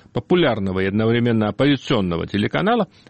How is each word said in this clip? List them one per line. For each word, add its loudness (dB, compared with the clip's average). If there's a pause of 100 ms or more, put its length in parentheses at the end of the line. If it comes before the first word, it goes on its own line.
(140)
популярного 0
и 0
одновременно 0
оппозиционного -2
телеканала, -2 (220)